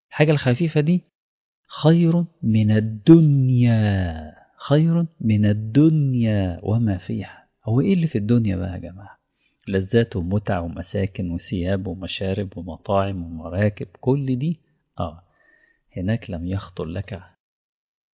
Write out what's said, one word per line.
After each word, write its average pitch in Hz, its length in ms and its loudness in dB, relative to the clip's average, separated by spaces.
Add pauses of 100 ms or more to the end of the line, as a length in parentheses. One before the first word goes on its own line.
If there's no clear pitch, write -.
(100)
الحاجة 151 200 2
الخفيفة 151 500 0
دي 170 200 2 (840)
خير 170 420 4 (180)
من 110 280 2
الدنيا، 110 1600 4 (240)
خير 165 480 0 (140)
من 107 260 2
الدنيا 110 1160 2
وما 107 360 0
فيها. - 460 -10 (200)
هو 113 160 0
إيه 196 140 2
اللي 165 120 0
في 120 120 -2
الدنيا 107 380 0
بقى 90 160 -6
يا 90 60 -8
جماعة؟ 90 380 -16 (520)
لذات 98 480 0
ومتع 95 420 -2
ومساكن 90 720 -6
وثياب 92 560 -4
ومشارب 95 720 -8
ومطاعم 95 640 -4
ومراكب، 85 640 -4 (140)
كل 131 380 -2
دي 160 220 -4 (380)
آه، 82 240 -8 (760)
هناك 101 340 -4
لم 85 160 -8
يخطر 92 380 -8
لك، 87 380 -10 (920)